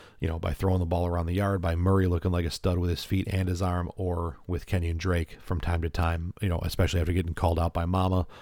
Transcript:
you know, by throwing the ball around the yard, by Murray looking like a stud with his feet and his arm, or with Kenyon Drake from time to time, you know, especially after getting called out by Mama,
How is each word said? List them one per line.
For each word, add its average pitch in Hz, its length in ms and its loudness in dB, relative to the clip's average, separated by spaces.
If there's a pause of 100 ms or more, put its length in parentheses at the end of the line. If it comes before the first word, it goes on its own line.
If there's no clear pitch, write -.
(220)
you - 80 0
know, 80 100 -4
by 85 140 -2
throwing 92 260 2
the 90 60 0
ball 87 200 0
around 87 200 0
the 85 80 -2
yard, 98 280 0
by 85 140 0
Murray 92 320 4
looking 87 240 2
like 87 140 2
a 80 60 -2
stud 90 260 0
with 87 140 2
his 82 120 -2
feet 95 260 -2
and 92 200 0
his 87 120 -2
arm, 87 360 0
or 85 400 -2 (100)
with 87 200 -4
Kenyon 85 300 0
Drake 85 440 0
from 87 180 -2
time 85 220 0
to 82 80 -2
time, 82 520 -2
you 104 60 0
know, 85 160 0
especially 87 380 0
after 82 100 0
getting 85 220 0
called 85 260 2
out 85 140 2
by 85 100 0
Mama, 92 420 2 (160)